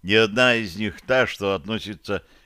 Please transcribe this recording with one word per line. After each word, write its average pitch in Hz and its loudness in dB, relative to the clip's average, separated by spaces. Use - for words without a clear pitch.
Ни 92 -2
одна 113 4
из 101 -4
них 104 -6
та, 131 2
что 98 -2
относится 98 -8